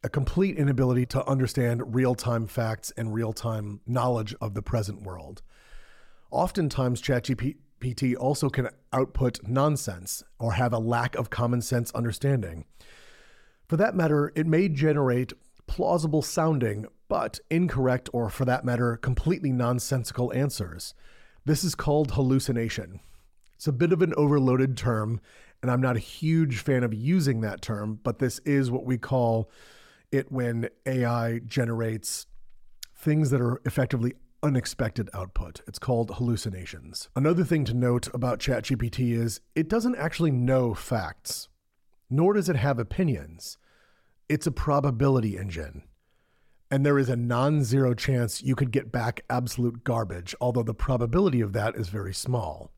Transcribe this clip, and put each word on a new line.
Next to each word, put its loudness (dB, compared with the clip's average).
a -2
complete 0
inability 2
to -2
understand 0
real-time 2
facts -4
and -4
real-time -4
knowledge 0
of -6
the -4
present -2
world. -14
Oftentimes, 0
Chat 2
G -2
P -4
Chat -2
G -
P -4
T 0
also 0
can 0
output 0
nonsense 0
or 0
have 2
a 0
lack 0
of -4
common 0
sense -2
understanding. -2
For 2
that 2
matter, 4
it 0
may 4
generate 2
plausible 2
sounding, 0
but -2
incorrect 2
or, 0
for -2
that 0
matter, 0
completely 0
nonsensical 0
answers. -4
This 2
is -2
called 2
hallucination. 0
It's -4
a 2
bit 2
of 4
an 2
overloaded 4
term, -2
and -2
I'm 2
not 2
a 0
huge 0
fan 2
of 0
using 2
that -4
term, -4
but -2
this 0
is 2
what -4
we 0
call 0
it -2
when -2
A 0
I 0
generates -4
things 2
that 2
are 0
effectively 0
unexpected 0
output. -6
It's -14
called 0
hallucinations. -4
Another 4
thing 2
to -2
note 0
about -2
Chat 0
G 0
P -2
T 0
is -2
it 0
doesn't 2
actually 0
know 2
facts, -6
nor 4
does 2
it 2
have 2
opinions. -4
It's -2
a 0
probability 2
engine. -8
And 2
there 6
is 4
a 0
non-zero 2
chance 0
you 0
could 0
get -2
back -4
absolute -2
garbage, -4
although 2
the -2
probability 2
of 0
that -2
is -4
very -6
small. -4